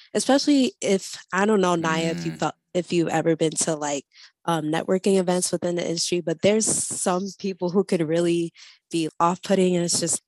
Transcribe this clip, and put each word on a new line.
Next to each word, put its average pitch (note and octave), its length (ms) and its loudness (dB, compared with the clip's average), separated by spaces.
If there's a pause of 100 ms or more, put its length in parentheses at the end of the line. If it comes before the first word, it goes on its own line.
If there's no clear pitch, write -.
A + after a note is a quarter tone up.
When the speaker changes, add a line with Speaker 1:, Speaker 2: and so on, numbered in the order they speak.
(140)
Speaker 1:
especially C4+ 680 2
if, - 360 -2 (160)
I F#3+ 140 2
don't G#3+ 140 4
know, F3+ 140 2
Naya, E3 360 0
if E3+ 140 -6
you E3 80 -6
Speaker 2:
Mm. D#3+ 60 -12
Speaker 1:
felt, D#3 160 -2 (180)
if F3 200 -4
you've E3+ 160 2
ever D#3+ 280 0
been D#3 160 0
to, - 240 -2
like, D3 280 -4 (420)
um, D#3+ 200 -2
networking F#3+ 520 0
events F3+ 340 0
within F3 240 -4
the E3+ 100 -4
industry, E3+ 340 -2
but D#3+ 220 -4
there's G#3+ 240 4
some - 640 -2 (100)
people F#3 320 -4
who F#3+ 140 2
could E3+ 220 0
really E3+ 460 0 (380)
be D#3+ 180 -2 (100)
off-putting, F#3 560 2
and F3 120 2
it's - 140 0
just, E3+ 280 -2